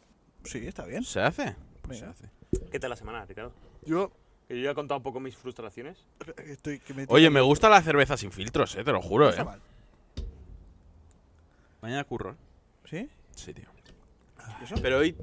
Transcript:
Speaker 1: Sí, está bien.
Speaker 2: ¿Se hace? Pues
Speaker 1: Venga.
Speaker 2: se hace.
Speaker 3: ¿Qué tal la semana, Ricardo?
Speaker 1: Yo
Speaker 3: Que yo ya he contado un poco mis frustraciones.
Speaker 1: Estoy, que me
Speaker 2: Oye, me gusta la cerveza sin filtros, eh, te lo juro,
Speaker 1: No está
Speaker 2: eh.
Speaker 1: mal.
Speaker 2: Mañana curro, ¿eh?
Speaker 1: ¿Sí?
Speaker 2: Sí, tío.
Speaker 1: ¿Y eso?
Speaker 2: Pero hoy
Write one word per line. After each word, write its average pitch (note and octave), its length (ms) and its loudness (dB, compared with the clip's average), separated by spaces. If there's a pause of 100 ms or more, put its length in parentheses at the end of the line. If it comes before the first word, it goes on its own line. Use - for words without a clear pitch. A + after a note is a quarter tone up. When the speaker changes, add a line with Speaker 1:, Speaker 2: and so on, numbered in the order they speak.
(440)
Speaker 1:
Sí, A#2+ 220 -12
está - 200 -14
bien. F3 180 -8
Speaker 2:
¿Se - 160 -4
hace? B3+ 360 -2 (260)
Pues - 180 -14
Speaker 1:
Venga. - 140 -16
Speaker 2:
se - 120 -20
hace. - 440 -8
Speaker 3:
¿Qué - 80 -8
tal B2+ 120 -8
la A2+ 60 -8
semana, A2 300 -14
Ricardo? A2+ 260 -16 (320)
Speaker 1:
Yo F3+ 280 -4 (340)
Speaker 3:
Que B2 120 -10
yo B2+ 60 -4
ya C#3+ 60 0
he C#3+ 40 -6
contado C#3+ 240 -6
un B2 40 -10
poco B2+ 180 -10
mis C3 160 -12
frustraciones. B2 680 -16 (400)
Speaker 1:
Estoy, C#3+ 340 -12
que - 140 -18
me C3+ 140 -8
Speaker 2:
Oye, D#3 220 10
me C#3 100 6
gusta C#3+ 300 6
la G3+ 120 10
cerveza C#3+ 360 2
sin G2 120 -10
filtros, G2+ 460 -2
eh, G2+ 80 -8
te C#3 80 0
lo F#2+ 100 2
juro, G2+ 220 4
Speaker 1:
No B2 60 8
está F#2 120 -2
Speaker 2:
eh. E3 40 -4
Speaker 1:
mal. - 140 -14 (2250)
Speaker 2:
Mañana C3 240 -4
curro, G2+ 280 -8
¿eh? - 40 -18 (480)
Speaker 1:
¿Sí? A#3 260 -12 (240)
Speaker 2:
Sí, - 200 -16
tío. - 120 -20 (960)
Speaker 1:
¿Y B2 40 -16
eso? C#4 180 -12
Speaker 2:
Pero C3 160 2
hoy D#3+ 240 2